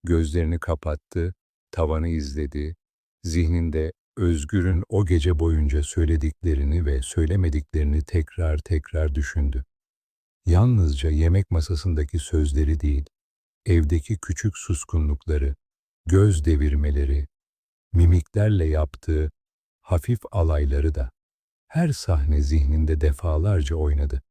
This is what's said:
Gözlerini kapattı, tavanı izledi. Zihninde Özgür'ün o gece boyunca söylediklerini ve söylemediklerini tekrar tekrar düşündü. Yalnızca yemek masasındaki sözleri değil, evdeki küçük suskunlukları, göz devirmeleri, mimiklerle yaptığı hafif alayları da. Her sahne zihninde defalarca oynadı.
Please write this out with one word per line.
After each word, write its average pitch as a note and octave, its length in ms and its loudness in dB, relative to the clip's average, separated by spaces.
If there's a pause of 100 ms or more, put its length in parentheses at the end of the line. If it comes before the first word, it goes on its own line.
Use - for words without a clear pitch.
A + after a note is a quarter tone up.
Gözlerini E2 540 0
kapattı, E2 760 -6 (360)
tavanı D#2+ 380 -2
izledi. D2 680 -6 (460)
Zihninde E2 680 -2 (240)
Özgür'ün E2+ 720 0
o G2 180 0
gece D#2+ 320 2
boyunca D2+ 440 0
söylediklerini D2+ 1040 0
ve C2+ 160 -2
söylemediklerini D#2 1000 0
tekrar D#2+ 540 -2
tekrar D#2 560 -2
düşündü. C#2 500 -2 (840)
Yalnızca F2+ 640 4
yemek E2 400 2
masasındaki D#2+ 680 -2
sözleri D2+ 640 0
değil, C#2+ 260 0 (600)
evdeki E2 560 2
küçük - 360 -4
suskunlukları, D2 960 -2 (520)
göz F#2 380 4
devirmeleri, C#2+ 840 0 (680)
mimiklerle F2 720 4
yaptığı D#2 680 -2 (500)
hafif G2 380 -2 (140)
alayları D2+ 600 0
da. C2+ 160 -4 (580)
Her E3 200 0
sahne D2 520 0
zihninde D2+ 600 0
defalarca D#2 760 0
oynadı. D2 540 -2